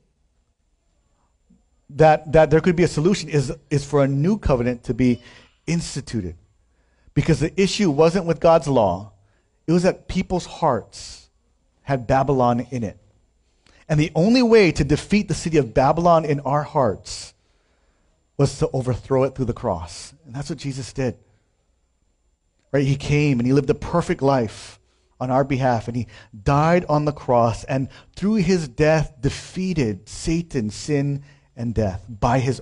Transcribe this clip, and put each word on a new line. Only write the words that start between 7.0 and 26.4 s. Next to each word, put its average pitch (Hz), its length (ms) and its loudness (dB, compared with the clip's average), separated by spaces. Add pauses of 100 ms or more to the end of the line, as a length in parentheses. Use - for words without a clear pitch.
Because 147 240 2
the 156 200 -4
issue 196 300 2
wasn't 165 360 2
with 165 140 -2
God's 165 280 4
law. 107 460 0 (520)
It 156 60 0
was 175 120 2
that - 240 0
people's 185 380 -4
hearts - 840 -4 (520)
had 131 240 -6
Babylon 127 640 0
in 120 140 -6
it. 95 160 -8 (920)
And 156 100 2
the 156 140 2
only 226 300 4
way 220 300 6
to 160 100 0
defeat 151 460 0
the 156 40 -2
city 160 240 -2
of 117 160 0
Babylon 160 520 4
in 143 160 -2
our 139 220 -2
hearts - 720 -4 (1040)
was 143 220 0
to 156 120 -2
overthrow 127 520 -2
it 135 100 -2
through 131 120 -4
the 117 80 -4
cross. 85 600 -8 (120)
And 120 100 -16
that's 139 140 -10
what 165 100 -8
Jesus 135 340 -10
did. - 240 -4 (1500)
Right? 139 140 0
He 139 100 2
came 147 440 0
and 120 80 0
he 131 60 2
lived 143 180 2
a - 20 2
perfect - 480 -4
life 135 580 -2 (400)
on 127 120 -4
our 131 120 2
behalf, 131 440 0
and 123 100 -6
he 117 80 -4 (380)